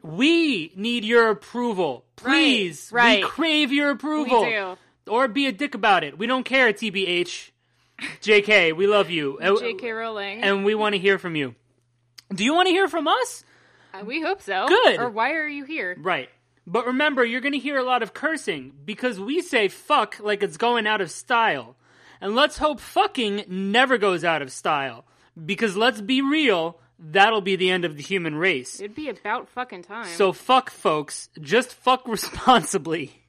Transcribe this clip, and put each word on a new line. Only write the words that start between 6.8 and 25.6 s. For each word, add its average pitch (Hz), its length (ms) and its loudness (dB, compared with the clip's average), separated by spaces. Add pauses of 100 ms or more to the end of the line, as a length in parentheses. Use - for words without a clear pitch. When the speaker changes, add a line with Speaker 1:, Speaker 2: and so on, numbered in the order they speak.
Speaker 1:
B 190 140 -2
H. 175 460 -4 (720)
J 208 200 6
K, 202 300 4
we 180 160 0
love 202 220 4
you. 147 280 -4
And 196 220 2
Speaker 2:
J 233 140 -4
K 226 180 -8
Rowling. 220 520 -8
Speaker 1:
And 196 200 2
we 214 120 4
wanna 208 200 2
hear 190 220 2
from 170 180 -6
you. 135 200 -4 (800)
Do 190 120 -2
you 285 80 2
wanna 359 160 4
hear 370 180 2
from 311 220 -2
us? 480 340 -2 (520)
Speaker 2:
Uh, 196 80 -14
we 269 180 -6
hope 359 200 -4
so. 196 260 -2
Speaker 1:
Good. 339 320 4
Speaker 2:
Or 247 100 -2
why 226 260 -2
are 311 120 -4
you 285 160 -10
here? 262 340 -8
Speaker 1:
Right. 151 300 -2 (400)
But 226 200 -2
remember, 262 360 0
you're 233 160 -2
gonna 277 180 -4
hear 285 200 -4
a 254 60 0
lot 247 200 0
of 208 100 -10
cursing 180 600 -6 (100)
because 208 360 -4
we 277 220 -4
say 214 280 0
fuck - 500 0
like 208 240 -2
it's 160 140 -6
going 233 280 2
out 214 140 2
of 175 120 -4
style. 147 680 -2 (420)
And 196 160 -4
let's 302 220 2
hope 294 240 -2
fucking 226 680 -2
never 208 500 2
goes 180 280 0
out 160 160 0
of 131 100 -10
style. 139 540 -4 (400)
Because 190 320 -2